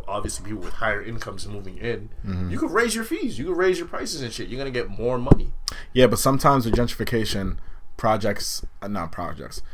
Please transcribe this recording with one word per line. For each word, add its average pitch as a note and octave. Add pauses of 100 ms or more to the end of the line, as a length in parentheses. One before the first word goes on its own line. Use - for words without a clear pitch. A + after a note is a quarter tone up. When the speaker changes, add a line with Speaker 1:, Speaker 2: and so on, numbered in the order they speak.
Speaker 1:
obviously -
people G#2+
with -
higher G#2
incomes G#2+
moving F#2+
in. A2 (160)
Speaker 2:
Mm-hmm. F#2
Speaker 1:
You -
could D4+
raise A3
your A3+
fees. D#4+
You C3+
could F3+
raise F#3
your E3+
prices -
and A#2
shit. G2
You're A#2
gonna C3+
get B2
more A2+
money. - (400)
Speaker 2:
Yeah, B2+
but G#2+
sometimes C#3
with G#2+
gentrification, G#2+ (400)
projects, G#2+ (160)
uh, G2+
not F2
projects, E2 (120)